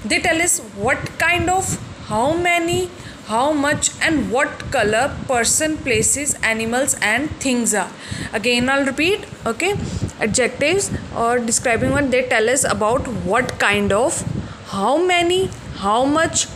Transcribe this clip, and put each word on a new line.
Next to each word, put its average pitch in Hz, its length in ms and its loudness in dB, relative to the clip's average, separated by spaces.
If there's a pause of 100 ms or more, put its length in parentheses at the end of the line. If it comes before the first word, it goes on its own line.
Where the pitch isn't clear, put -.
They 320 160 0
tell 320 200 0
us - 200 0 (160)
what 247 420 -2
kind 339 320 2
of, 370 300 0 (260)
how 233 280 2
many, 349 560 0 (360)
how 247 260 2
much 294 380 2 (100)
and 262 300 2
what 285 400 0
color 233 420 2 (140)
person, 294 520 2
places, 262 560 0 (100)
animals 226 580 0
and 233 260 0 (120)
things 240 340 0
are. 190 160 0 (420)
Again, 240 360 2
I'll 277 180 2
repeat, 320 380 0 (200)
okay? 233 280 0 (480)
Adjectives 254 720 0 (240)
or 233 240 0
describing 233 500 0
word, 269 220 2
they 247 160 4
tell 220 200 2
us 262 140 2
about 220 460 0
what 214 500 -2
kind 202 340 2
of, 247 300 2 (460)
how 208 360 0
many, 359 460 2 (280)
how 214 260 2
much 311 400 2 (120)